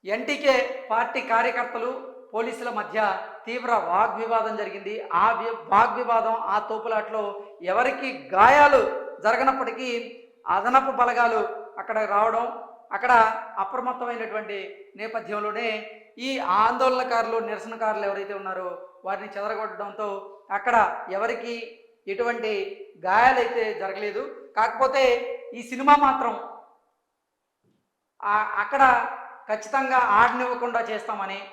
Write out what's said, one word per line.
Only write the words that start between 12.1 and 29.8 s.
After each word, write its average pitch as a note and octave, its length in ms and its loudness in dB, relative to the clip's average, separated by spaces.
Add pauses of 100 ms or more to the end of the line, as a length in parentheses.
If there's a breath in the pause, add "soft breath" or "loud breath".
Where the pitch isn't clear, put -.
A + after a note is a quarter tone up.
అక్కడ A#3+ 200 0 (460)
అప్రమత్తమైనటువంటి A3+ 1300 -6 (100)
నేపథ్యంలోనే G#3+ 960 -6 (260)
ఈ C4 220 -6
ఆందోళనకారులు, A#3+ 1000 2
నిరసనకారులు A3 680 -4
ఎవరైతే G3+ 280 -4
ఉన్నారో F#3 540 -8 (180)
వారిని G3+ 220 -6
చెదరగొట్టడంతో G#3 1120 -8 (120)
అక్కడ G#3 600 2
ఎవరికి A3+ 680 -6 (280)
ఎటువంటి G#3+ 720 -4 (260)
గాయాలైతే A#3 680 4
జరగలేదు. G3+ 720 -8 (100)
కాకపోతే C4 720 2 (240)
ఈ A#3 100 -12
సినిమా C4+ 320 6
మాత్రం B3+ 440 2 (1800)
ఆ, G#3+ 340 -2
అక్కడ B3 500 4 (420)
ఖచ్చితంగా B3+ 480 -2